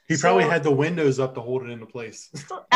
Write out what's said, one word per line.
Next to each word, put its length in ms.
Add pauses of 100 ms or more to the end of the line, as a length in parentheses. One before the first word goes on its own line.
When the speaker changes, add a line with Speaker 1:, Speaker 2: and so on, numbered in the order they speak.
Speaker 1:
He 120
probably 260
Speaker 2:
So 60
Speaker 1:
had 120
the 80
windows 480
up 180
to 40
hold 220
it 80
into 160
place. 460
<laughs> 160
Speaker 2:
So 80
Speaker 3:
Uh, 40 (160)